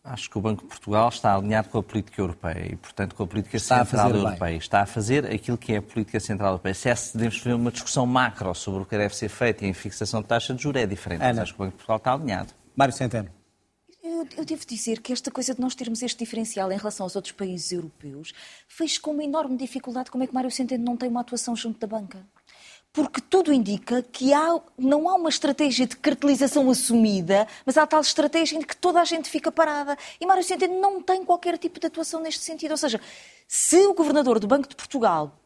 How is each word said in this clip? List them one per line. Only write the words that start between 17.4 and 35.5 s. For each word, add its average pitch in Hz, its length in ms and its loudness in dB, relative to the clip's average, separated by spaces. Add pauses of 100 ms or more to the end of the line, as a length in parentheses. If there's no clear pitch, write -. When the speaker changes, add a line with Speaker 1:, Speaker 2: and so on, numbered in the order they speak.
Speaker 3:
europeus 156 640 -10 (340)
fez - 300 -4
com 302 140 -6
uma 302 120 -4
enorme 285 340 -2
dificuldade 254 520 -8
como 254 140 -2
é 254 40 -2
que 254 60 -10
Mário 254 160 -2
Centeno 247 340 -2
não 240 140 -2
tem 254 120 -4
uma 240 120 -2
atuação 240 340 -4
junto 226 220 -6
da 226 80 -6
banca. 196 400 -10 (680)
Porque 277 300 -2
tudo 339 320 4
indica 233 480 0
que 262 320 0
há, 320 260 2 (160)
não 294 320 2
há 370 60 2
uma 339 160 2
estratégia 277 560 2
de - 100 -8
cartelização 285 760 2
assumida, 208 760 4 (160)
mas 262 140 2
há 302 80 6
tal 311 160 4
estratégia 302 560 2
em 320 60 -4
que - 120 -8
toda 349 240 2
a 330 60 4
gente 330 240 -4
fica 320 220 -2
parada. 294 440 0 (240)
E 339 60 -6
Mário 370 180 4
Centeno 370 380 0
não 392 180 2
tem 370 240 0
qualquer 349 360 2
tipo - 200 -8
de 330 60 -6
atuação 320 340 -4
neste 320 240 -6
sentido. 320 280 -6
Ou 311 60 -2
seja, 247 220 0 (480)
se - 380 4
o 403 80 4
governador 285 460 4
do 202 80 -2
Banco 269 200 2
de - 80 -20
Portugal 170 720 -2